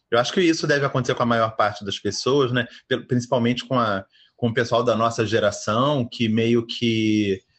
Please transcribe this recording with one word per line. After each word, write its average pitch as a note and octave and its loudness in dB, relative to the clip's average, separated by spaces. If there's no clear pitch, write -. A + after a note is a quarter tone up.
Eu A#2 2
acho B2 0
que - 0
isso E3 2
deve C#3+ 2
acontecer C3 -2
com B2+ -2
a - 2
maior A2+ 0
parte G#2 0
das G2 -6
pessoas, B2+ 0
né? B2 0
Pe-, B2 -2
principalmente A#2+ 0
com C3 -2
a, G2+ -2
com A#2+ -2
o A2 -2
pessoal A#2+ 0
da A2+ 2
nossa A#2 0
geração, A2+ 0
que A2+ -2
meio A#2 2
que G#2+ 0